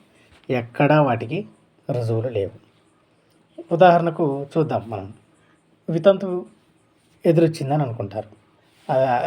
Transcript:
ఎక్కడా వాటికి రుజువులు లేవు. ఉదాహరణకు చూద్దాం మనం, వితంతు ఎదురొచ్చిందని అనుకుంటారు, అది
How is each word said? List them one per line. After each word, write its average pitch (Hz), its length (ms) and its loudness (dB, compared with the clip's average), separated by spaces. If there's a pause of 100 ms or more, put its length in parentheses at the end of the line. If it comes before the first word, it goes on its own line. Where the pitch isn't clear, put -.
(500)
ఎక్కడా 143 520 2
వాటికి 135 460 -2 (480)
రుజువులు 117 340 -4
లేవు. 98 260 -6 (1200)
ఉదాహరణకు 165 720 2 (100)
చూద్దాం 123 300 -2
మనం, 101 260 -10 (760)
వితంతు 185 580 0 (800)
ఎదురొచ్చిందని 156 580 2
అనుకుంటారు, 110 460 -8 (600)
అది 131 180 2 (200)